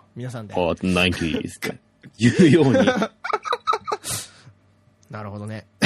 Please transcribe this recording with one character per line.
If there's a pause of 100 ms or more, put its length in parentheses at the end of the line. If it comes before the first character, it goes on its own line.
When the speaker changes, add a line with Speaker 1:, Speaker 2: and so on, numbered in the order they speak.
(160)
Speaker 1:
皆
さ
ん
で。
Speaker 2:
ポ
ッ
ド
ナ
イ
ン
テ
ィ
ー
ズ
っ
て (400)
言 (120)
う
よ
う
に。
Speaker 1:
<laughs> (2250)
な
る
ほ
ど
ね。 (200)